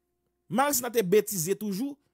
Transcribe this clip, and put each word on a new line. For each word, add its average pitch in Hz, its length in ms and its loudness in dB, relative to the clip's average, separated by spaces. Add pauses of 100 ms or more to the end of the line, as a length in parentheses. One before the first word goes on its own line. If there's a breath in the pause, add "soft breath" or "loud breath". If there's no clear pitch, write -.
(480)
Mary 277 280 2
Senat 247 160 -4
te 226 100 0
betize 196 540 2
toujou 214 400 -6 (180)